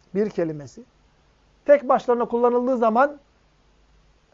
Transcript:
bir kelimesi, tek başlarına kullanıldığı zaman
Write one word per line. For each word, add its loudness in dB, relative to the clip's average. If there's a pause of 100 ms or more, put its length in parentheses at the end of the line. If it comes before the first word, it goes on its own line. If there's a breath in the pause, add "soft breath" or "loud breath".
(140)
bir -2
kelimesi, -8 (840)
tek 4
başlarına 0
kullanıldığı 0
zaman 0 (1160)